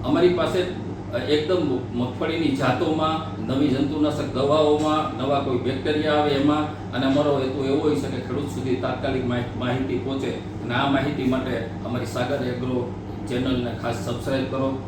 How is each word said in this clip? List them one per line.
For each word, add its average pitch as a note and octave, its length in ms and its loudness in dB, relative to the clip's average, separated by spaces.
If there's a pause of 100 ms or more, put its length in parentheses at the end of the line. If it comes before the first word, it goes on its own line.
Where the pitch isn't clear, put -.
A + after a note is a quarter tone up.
અમારી F3 240 6
પાસે, F3+ 320 2 (520)
અ, - 40 -2
એકદમ D3+ 600 2 (140)
મગફળીની D3+ 640 0
જાતોમાં, D#3 920 0
નવી C3+ 200 2
જંતુનાશક D3 680 0
દવાઓમાં, D3+ 840 2
નવા C#3 220 2
કોઈ C3+ 180 0
બેક્ટેરિયા D3+ 560 0
આવે D3 180 4
એમાં, D3 600 0
અને C3 140 -2
અમારો C#3 340 4
હેતુ C3 240 -2
એવો C#3 160 2
હોય D3+ 160 2
છે C3+ 120 -2
કે B2 140 -4
ખેડૂત C3 280 -4
સુધી B2+ 260 0
તાત્કાલિક B2+ 500 -2
માહિ-, A#2+ 340 -2
માહિતી B2 380 0
પહોંચે. C3+ 320 -2
અને - 440 -6
આ C3+ 160 2
માહિતી C3+ 340 0
માટે B2 460 0 (160)
અમારી A#2+ 200 -2
સાગર B2+ 420 -2
એગ્રો B2 460 -2 (360)
ચેનલને B2 420 0 (100)
ખાસ A#2 240 -2
સબસ્ક્રાઇબ B2+ 460 -2
કરો. C3+ 260 -2 (100)